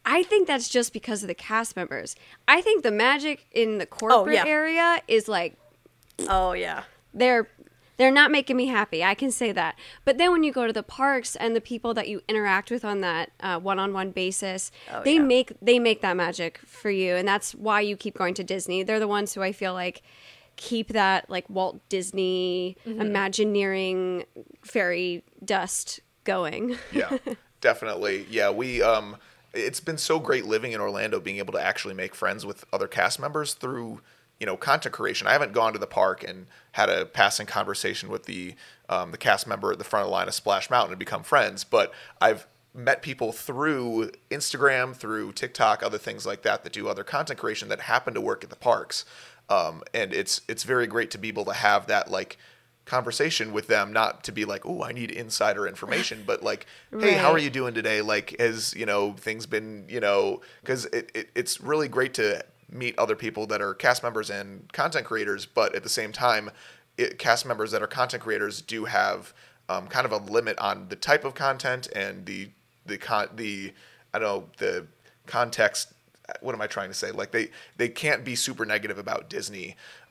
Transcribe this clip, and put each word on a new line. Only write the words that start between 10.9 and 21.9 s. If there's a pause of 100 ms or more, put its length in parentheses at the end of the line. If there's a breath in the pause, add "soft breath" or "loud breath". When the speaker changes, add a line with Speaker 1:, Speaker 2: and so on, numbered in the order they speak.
Speaker 1:
and
the
people
that
you
interact
with
on
that, (100)
uh,
one-on-one
basis, (200 loud breath)
Speaker 2:
Oh,
Speaker 1:
they
Speaker 2:
yeah.
Speaker 1:
make,
they
make
that
magic
for
you.
And
that's
why
you
keep
going
to
Disney.
They're
the
ones
who
I
feel
like (540 loud breath)
keep
that,
like,
Walt
Disney (100)